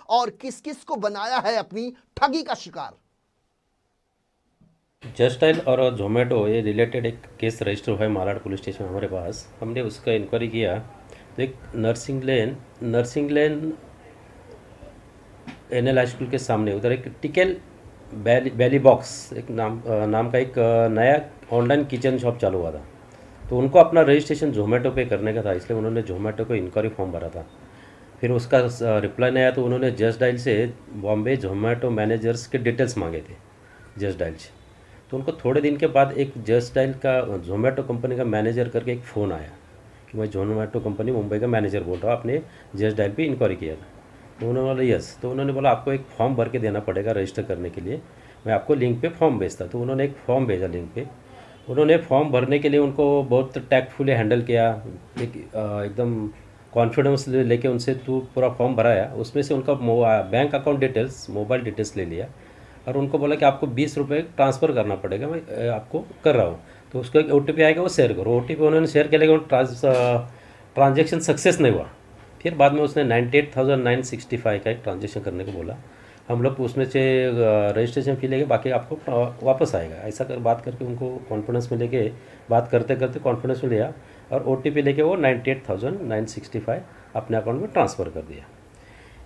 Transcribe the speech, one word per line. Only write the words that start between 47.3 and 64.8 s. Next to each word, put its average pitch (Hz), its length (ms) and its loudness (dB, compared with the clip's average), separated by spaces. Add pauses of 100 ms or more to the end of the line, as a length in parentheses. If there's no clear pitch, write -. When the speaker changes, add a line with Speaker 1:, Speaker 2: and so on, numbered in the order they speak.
Speaker 2:
करने 87 280 -6
के 85 100 -12
लिए, 117 220 -8 (440)
मैं 110 80 2
आपको 151 200 2
लिंक 120 280 0
पे 165 60 0
फॉर्म 151 300 2
भेजता।" 92 280 -4
तो 120 140 -6
उन्होंने 135 240 -2
एक 139 120 -4 (100)
फॉर्म 127 200 2
भेजा 92 200 0
लिंक 87 280 -6
पे। - 340 -12 (400)
उन्होंने 151 300 6
फॉर्म 151 320 2
भरने 127 280 2
के 147 100 2
लिए 143 120 4
उनको 143 420 2
बहुत 131 360 0
टैक्टफुली 131 540 0
हैंडल 117 300 2
किया, 113 440 0 (320)
एक, 113 360 -8
अ, 104 300 -4
एकदम 110 440 -2 (460)
कॉन्फिडेंस 135 540 2
ले-, 131 180 2
लेके 120 220 2
उनसे 123 260 0
तू 131 260 -4
पूरा 127 280 0
फॉर्म 123 260 0
भराया। 113 400 2
उसमें 139 280 -4
से 143 120 -2
उनका 135 200 0
मो-, 120 300 2
अ, 110 180 4
बैंक 120 320 0
अकाउंट 143 260 0
डिटेल्स, 131 500 -2
मोबाइल 107 320 -2
डिटेल्स 104 340 -6
ले 95 80 -4
लिया 85 260 -8 (580)
और 127 80 -2
उनको 139 220 0
बोला 143 160 0
कि 147 100 0
आपको 139 220 2
बीस 135 320 -2
रुपये 147 240 -2
ट्रांसफ़र 139 500 0
करना 104 220 0